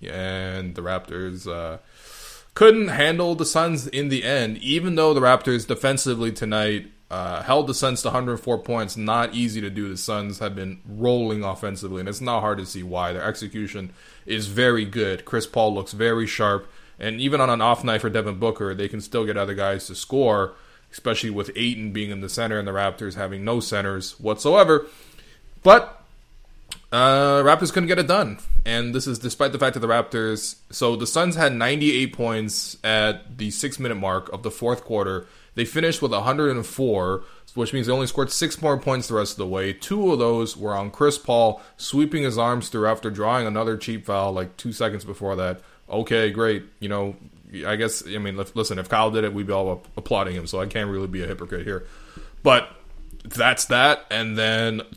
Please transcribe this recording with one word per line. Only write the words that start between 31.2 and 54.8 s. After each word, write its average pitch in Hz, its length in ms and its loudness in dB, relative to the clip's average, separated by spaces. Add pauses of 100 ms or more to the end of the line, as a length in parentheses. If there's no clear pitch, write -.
had 151 180 4
ninety-eight 131 600 2
points 110 720 -4
at 110 540 0
the 107 140 -4
six-minute 127 440 -4
mark 95 380 -4
of 98 100 -12
the 110 80 -6
fourth 120 320 -2
quarter. 95 440 -2 (280)
They 120 100 0
finished 160 360 0
with 135 100 0
a 101 100 0
hundred 139 300 2
and 117 140 -4
four, 95 580 0 (300)
which 117 180 -4
means 127 160 -2
they 127 60 2
only 131 120 0
scored 131 260 -2
six - 300 -2
more 147 160 2
points 127 300 -2
the 117 80 -2
rest 104 180 0
of - 40 -12
the 95 100 -4
way. 95 260 -2
Two 196 380 0
of 135 80 4
those 117 380 0
were 104 180 -4
on 101 160 -4
Chris 147 260 2
Paul 117 440 4 (160)
sweeping 147 460 0
his 117 140 -2
arms 120 320 0
through 107 180 0
after 110 220 0
drawing 110 380 0
another 110 300 -2
cheap 113 280 -8
foul, 98 280 0
like, 92 240 -6
two 117 160 -8
seconds 107 320 -4
before 98 320 -6
that. 92 240 -4 (280)
Okay, 110 420 0
great. 110 320 0 (160)
You 104 100 -8
know, 101 260 -2 (500)
I 104 120 0
guess, 110 280 -2
I 101 140 -8
mean, 98 180 -6
li-, 98 160 -4
listen, 107 240 -2
if 92 120 -8
Kyle 110 200 4
did 110 140 0
it, 104 100 -2
we'd 101 140 -6
be 101 60 -2
all 95 180 0
ap-, 90 160 -8 (100)
applauding 98 380 -2
him, 85 100 -8
so 92 160 -6
I 101 60 -4
can't 104 240 -4
really 95 160 -4
be 90 160 -6
a 85 40 -6
hypocrite 87 380 -8
here. 95 220 -6 (560)
But 127 260 4 (560)
that's 120 400 2
that, 127 440 4
and 110 280 -2
then 110 440 0 (160)